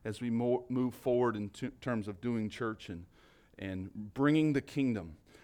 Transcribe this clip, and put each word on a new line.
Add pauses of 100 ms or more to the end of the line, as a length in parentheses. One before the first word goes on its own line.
as
we
mo-,
move
forward
in
t-, (120)
terms
of
doing
church
and, (540)
and (220)
bringing
the
kingdom. (260)